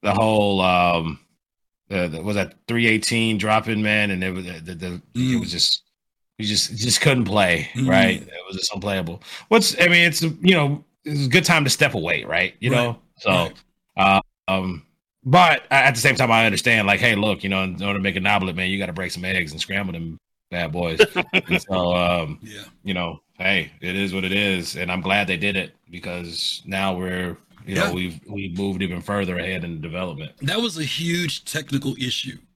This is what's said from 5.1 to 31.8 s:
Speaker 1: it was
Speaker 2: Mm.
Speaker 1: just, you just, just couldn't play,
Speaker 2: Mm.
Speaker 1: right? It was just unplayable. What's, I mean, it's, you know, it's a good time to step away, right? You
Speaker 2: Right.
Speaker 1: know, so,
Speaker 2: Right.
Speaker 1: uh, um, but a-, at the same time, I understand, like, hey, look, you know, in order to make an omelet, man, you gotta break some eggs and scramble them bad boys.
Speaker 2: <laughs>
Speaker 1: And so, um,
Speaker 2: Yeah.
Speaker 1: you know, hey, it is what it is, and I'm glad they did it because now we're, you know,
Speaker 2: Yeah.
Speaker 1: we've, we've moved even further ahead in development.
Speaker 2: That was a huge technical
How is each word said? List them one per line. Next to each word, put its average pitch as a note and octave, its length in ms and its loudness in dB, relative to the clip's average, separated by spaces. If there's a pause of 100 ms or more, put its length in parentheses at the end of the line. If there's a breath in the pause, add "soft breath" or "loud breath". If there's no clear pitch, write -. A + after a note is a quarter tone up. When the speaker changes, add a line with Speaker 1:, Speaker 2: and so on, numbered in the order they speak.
Speaker 1:
it B2 240 0
was A2 100 -6
Speaker 2:
Mm. - 20 -6
Speaker 1:
just, - 320 0 (540)
you A2 100 -6
just, G#2 280 -2
just A2 260 0
couldn't B2+ 240 4
play, F#2+ 500 2
Speaker 2:
Mm. C3 140 0
Speaker 1:
right? F#2+ 320 4
It - 100 -18 (160)
was F#2+ 100 -10
just F#2+ 160 -4
unplayable. F#2+ 480 -4 (280 loud breath)
What's, A3 300 4
I F3 60 6
mean, F3 200 6
it's, D#3+ 160 0
you E3 340 4
know, D3 280 0 (220)
it's C#3+ 200 -2
a B2+ 40 0
good E3+ 160 4
time D#3+ 180 4
to C#3 60 2
step - 240 2
away, E2 300 -2
right? F2 360 -2
You A#2+ 120 0
Speaker 2:
Right. B2 60 4
Speaker 1:
know, A#2+ 220 0 (200)
so, A2 100 -2
Speaker 2:
Right. F2+ 240 2 (440)
Speaker 1:
uh, G2 240 6 (260)
um, F#2 380 -2 (380)
but D#3 480 6
a-, - 40 2
at C3+ 200 6
the A2+ 60 -4
same C3+ 140 4
time, B2 160 2
I A2+ 140 6
understand, A2 420 2
like, G2+ 120 4
hey, A#2 160 4
look, G2+ 280 0
you G2 60 -2
know, F#2+ 140 0
in F#2 180 -6
order G2+ 180 -2
to F#2+ 40 -4
make F#2+ 140 0
an F#2+ 100 -4
omelet, F#2+ 280 0
man, F#2 140 -2
you G2 100 -2
gotta F2+ 140 -4
break F2+ 180 -8
some F2 120 -10
eggs F#2 280 -2
and D2+ 100 -10
scramble G2 320 -6
them E2 240 -10 (340)
bad E2+ 220 -4
boys. E2+ 320 -4
Speaker 2:
<laughs> - 280 -10
Speaker 1:
And F3+ 280 -2
so, F2+ 340 -2
um, F2 460 -2
Speaker 2:
Yeah. G#2+ 220 -18 (200)
Speaker 1:
you G2 100 -6
know, E2+ 260 -6 (180)
hey, F#2 340 -2 (100)
it F#2 140 -4
is G2 180 -2
what F#2+ 100 -4
it F#2 80 -2
is, G2 440 -2
and F2+ 160 -6
I'm F2+ 100 -4
glad F#2+ 260 0
they F#2 100 -2
did G2 180 -2
it F2 200 -6 (140)
because F2 760 -8
now F#2+ 300 -2
we're, F2+ 420 -6 (280)
you F#2+ 100 -6
know, - 120 0
Speaker 2:
Yeah. F2 60 -4
Speaker 1:
we've, F2+ 340 -6
we've G2 300 -8
moved G2 240 -4
even F2+ 200 -6
further G2 360 -2
ahead F2 260 -6
in E2 180 -8
development. E2 600 -8
Speaker 2:
That F3 200 -2
was G#3 160 -4
a D#3+ 60 -6
huge E3+ 600 -4
technical C#3 520 -4